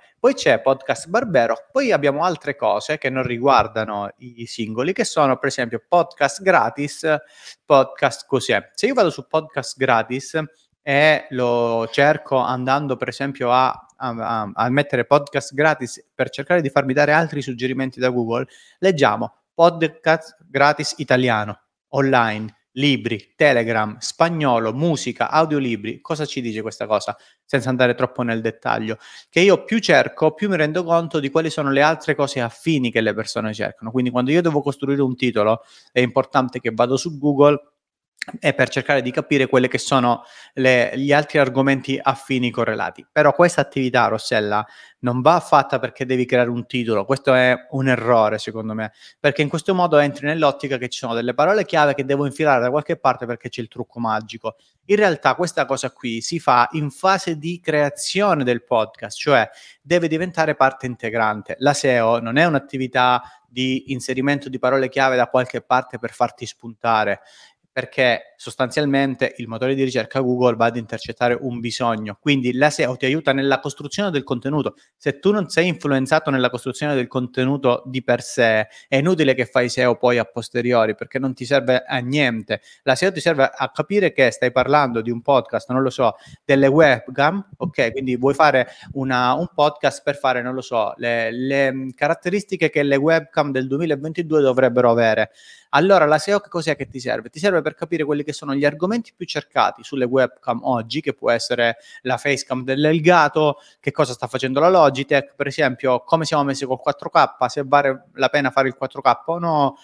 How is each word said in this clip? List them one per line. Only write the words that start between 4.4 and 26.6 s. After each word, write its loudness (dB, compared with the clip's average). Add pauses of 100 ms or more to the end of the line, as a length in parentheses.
singoli, -6
che -4
sono 2
per -2
esempio -6
podcast 0
gratis, 0 (600)
podcast 2
cos'è. -2
Se -4
io 0
vado 2
su -8
podcast -6
gratis -2 (420)
e 2
lo 0
cerco 2
andando -2
per -6
esempio -4
a, 4
a, -10
a, -6
a 0
mettere 0
podcast -2
gratis -2
per -4
cercare -2
di -4
farmi -2
dare 2
altri 0
suggerimenti -6
da 0
Google, -2 (320)
leggiamo 0 (120)
podcast 0 (120)
gratis 0
italiano, 0 (300)
online, 0 (160)
libri, -2
Telegram, 2
spagnolo, 0
musica, -2
audiolibri. -2
Cosa -6
ci -8
dice -6